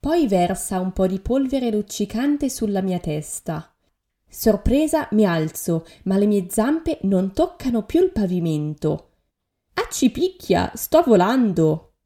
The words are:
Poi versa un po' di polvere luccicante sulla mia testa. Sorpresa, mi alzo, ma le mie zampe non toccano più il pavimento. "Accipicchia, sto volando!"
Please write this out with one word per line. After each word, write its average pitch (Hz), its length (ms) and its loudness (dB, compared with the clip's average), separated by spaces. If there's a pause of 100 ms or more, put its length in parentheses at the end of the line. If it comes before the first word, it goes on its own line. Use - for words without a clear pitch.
Poi 320 260 2
versa 185 540 0
un 185 140 -4
po' 190 120 0
di 190 140 -2
polvere 254 500 -2
luccicante 220 800 -2
sulla 208 320 -2
mia 185 180 -2
testa. 156 720 -8 (560)
Sorpresa, 269 840 0
mi 214 160 4
alzo, 165 580 -2 (200)
ma 190 120 0
le 202 80 2
mie 202 240 2
zampe 294 540 -2
non 190 320 0
toccano 262 500 -2
più 339 180 2
il 370 80 2
pavimento. 156 1000 -2 (640)
"Accipicchia, 269 1000 0
sto - 260 2
volando!" 190 1040 2